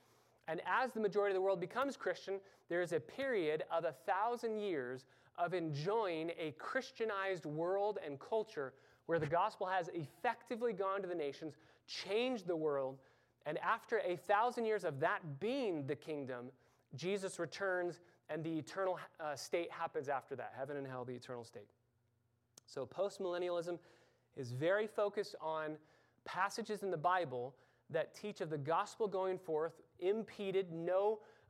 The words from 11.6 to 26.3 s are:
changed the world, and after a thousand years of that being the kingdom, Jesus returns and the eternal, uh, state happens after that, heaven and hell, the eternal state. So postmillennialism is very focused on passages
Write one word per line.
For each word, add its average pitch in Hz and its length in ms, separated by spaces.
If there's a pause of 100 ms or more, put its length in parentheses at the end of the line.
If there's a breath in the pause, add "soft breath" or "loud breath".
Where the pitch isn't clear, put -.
changed 226 580
the 175 100
world, 139 440 (460 soft breath)
and 156 140
after 214 460
a 175 120
thousand 226 480
years 214 180
of 151 160
that 170 400
being 202 480
the 147 80
kingdom, 131 520 (480 soft breath)
Jesus 185 440
returns 180 640 (280 loud breath)
and 156 140
the 160 140
eternal, 180 420 (220)
uh, 151 140
state 170 360
happens 156 380
after 135 260
that, 113 220
heaven 139 180
and 139 100
hell, 131 200
the 127 80
eternal 120 320
state. 104 240 (960)
So 135 200
postmillennialism 175 920 (560 soft breath)
is 127 160
very 180 360
focused 208 520
on 156 380 (480 soft breath)
passages 196 580